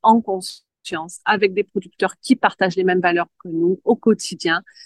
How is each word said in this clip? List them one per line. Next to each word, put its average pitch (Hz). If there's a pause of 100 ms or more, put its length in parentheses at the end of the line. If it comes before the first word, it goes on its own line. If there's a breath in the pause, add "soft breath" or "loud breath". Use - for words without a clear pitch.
en 226
conscience, -
avec 196
des 208
producteurs -
qui -
partagent 190
les 185
mêmes 185
valeurs 175 (160)
que 185
nous 170
au 233
quotidien, 180 (240 soft breath)